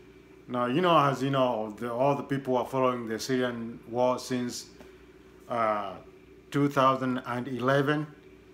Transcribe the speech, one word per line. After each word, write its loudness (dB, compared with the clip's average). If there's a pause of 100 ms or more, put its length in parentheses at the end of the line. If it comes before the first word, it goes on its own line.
(480)
Now, -2
you 2
know, 6
as 4
you 0
know, 0
the, -6
all 4
the -2
people -2
are 0
following 0
the -4
Syrian -4 (100)
war 0
since, -6 (840)
uh, -2 (560)
two 2
thousand 2
and -6
eleven. 0 (480)